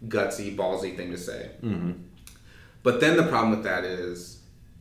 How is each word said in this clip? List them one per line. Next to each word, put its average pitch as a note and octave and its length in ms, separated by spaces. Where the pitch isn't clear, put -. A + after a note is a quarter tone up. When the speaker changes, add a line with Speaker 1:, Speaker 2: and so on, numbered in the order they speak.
Speaker 1:
gutsy, G2+ 480
ballsy F#2 400
thing F2+ 160
to F2+ 60
say. - 340
Speaker 2:
Mm-hmm. F2+ 280
Speaker 1:
But A#2+ 180
then D#3+ 180
the D#3+ 60
problem A2+ 280
with G#2 120
that F2+ 200
is F2+ 580